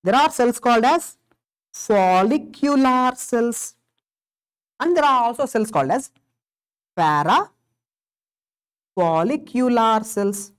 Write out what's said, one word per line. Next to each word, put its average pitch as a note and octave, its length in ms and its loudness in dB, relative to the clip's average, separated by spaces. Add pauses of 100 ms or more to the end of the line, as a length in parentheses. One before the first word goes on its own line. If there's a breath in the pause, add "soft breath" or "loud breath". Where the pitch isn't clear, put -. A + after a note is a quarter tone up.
There G3 140 0
are D4+ 160 2
cells A#3+ 280 -2
called A#3 260 2
as D#4+ 320 -2 (560)
follicular B3+ 1400 0
cells. - 600 -4 (1040)
And E4+ 160 0
there D#4 80 4
are B3+ 220 4
also A#3+ 200 -2
cells A3 240 -2
called C#3 220 -2
as B3+ 180 -2 (880)
parafollicular A3 3000 -4
cells. G3+ 540 -6